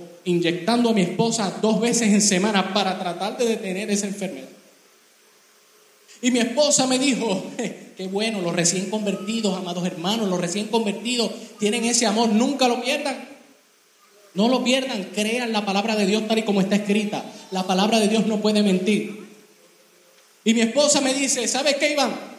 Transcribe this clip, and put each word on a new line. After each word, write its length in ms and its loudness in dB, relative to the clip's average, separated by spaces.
inyectando 680 2
a 20 4
mi 100 4
esposa 580 -2
dos 200 2
veces 320 2
en 100 6
semana 500 2
para 260 0
tratar 380 -6
de 100 0
detener 440 -2
esa 160 0
enfermedad. 420 -8
Y 120 2
mi 80 2
esposa 460 2
me 120 0
dijo, 460 0
"Qué 120 -8
bueno, 320 -2
los 120 -2
recién 380 -2
convertidos, 640 -2
amados 300 -6
hermanos, 420 -4
los 120 -2
recién 260 -4
convertidos 640 -2
tienen 240 0
ese 220 2
amor, 240 2
nunca 360 2
lo 160 2
pierdan. 540 -4
No 140 2
lo 140 2
pierdan, 420 0
crean 380 -2
la 120 -2
palabra 300 0
de 120 2
Dios 200 0
tal 120 2
y 40 0
como 180 2
está 160 2
escrita. 480 0
La 120 -4
palabra 360 2
de 80 4
Dios 180 2
no 140 0
puede 240 2
mentir". 640 0
Y 100 4
mi 80 2
esposa 380 4
me 140 0
dice, 320 -2
"¿Sabes 300 0
qué, 160 0
Iván? 260 0